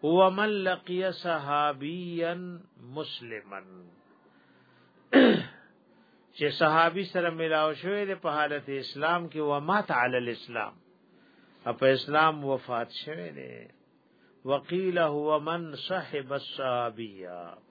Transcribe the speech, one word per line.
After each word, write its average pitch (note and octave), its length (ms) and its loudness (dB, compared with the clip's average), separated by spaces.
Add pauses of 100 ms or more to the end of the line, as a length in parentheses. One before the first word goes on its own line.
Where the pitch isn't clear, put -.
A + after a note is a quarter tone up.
وَمَنْ F#3+ 460 6 (140)
لَقِيَ F#3 480 -2
صَحَابِيًا E3 1200 -2 (640)
مُسْلِمًا، G#2+ 640 -10 (1500)
<clears throat> - 1200 2
چې D3 100 -2 (120)
صحابي E3 540 4
سره F3 180 0
ملاو D#3 400 0 (120)
شوی G3+ 280 -2
دی F#3+ 140 -4
په D#3 140 -2
حالت C#3+ 300 -2
اسلام D3 600 -2
کې، D#3 120 -6 (100)
ومات E3 400 0
على B2+ 280 2
الاسلام، A#2 560 -6 (920)
او A#2+ 60 0
په B2+ 200 4
اسلام D3+ 520 2
وفات B2 460 -2 (140)
شوی D#3 340 -10
دی. B1+ 180 -14 (880)
وقيل E3+ 540 -2
هو D3+ 420 2
من E3 340 -6 (140)
صحب D3 440 -6
الصحابية A#2 1040 -6 (320)